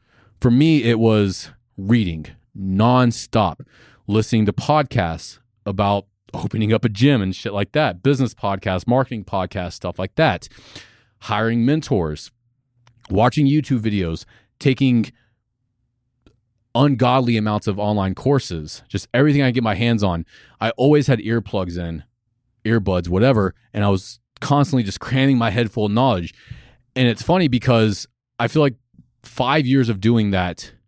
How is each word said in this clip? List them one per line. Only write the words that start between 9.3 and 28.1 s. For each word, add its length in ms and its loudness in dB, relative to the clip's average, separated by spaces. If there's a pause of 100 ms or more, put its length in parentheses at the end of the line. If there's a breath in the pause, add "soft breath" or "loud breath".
stuff 240 -10
like 160 -6
that, 340 0 (720 loud breath)
hiring 440 -2
mentors, 640 -2 (800)
watching 380 2
YouTube 320 2
videos, 460 -4 (340 soft breath)
taking 520 2 (1600)
ungodly 640 2
amounts 300 -2
of 100 -2
online 380 0
courses, 760 -4
just 240 -8
everything 300 2
I 80 0
get 100 -2
my 140 0
hands 260 0
on. 240 -2 (340 soft breath)
I 120 -2
always 340 2
had 140 2
earplugs 580 -4
in, 260 -6 (640)
earbuds, 420 0
whatever, 460 2 (220)
and 100 0
I 40 2
was 300 -4 (220)
constantly 400 2
just 180 -8
cramming 380 2
my 140 2
head 180 -2
full 160 -2
of 60 -2
knowledge. 420 0 (600 loud breath)
And 120 2
it's 140 0
funny 260 2
because 600 2 (320)